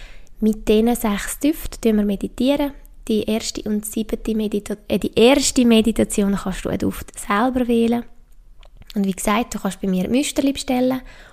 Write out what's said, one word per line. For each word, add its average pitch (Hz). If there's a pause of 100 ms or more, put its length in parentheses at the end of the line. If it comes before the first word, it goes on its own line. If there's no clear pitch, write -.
(400)
Mit 214
diesen 226
sechs 202
Düften -
tun 220
wir 208
meditieren. 269 (360)
Die 214
erste -
und 208
siebte 220
Medita-, 208 (100)
äh, 214
die -
erste 262
Meditation 220
kannst -
du -
einen 185
Duft -
selber 247
wählen. 233 (920)
Und 196
wie 196
gesagt, 220
du 208
kannst -
bei 196
mir 185
Müsterli 277
bestellen 254 (320)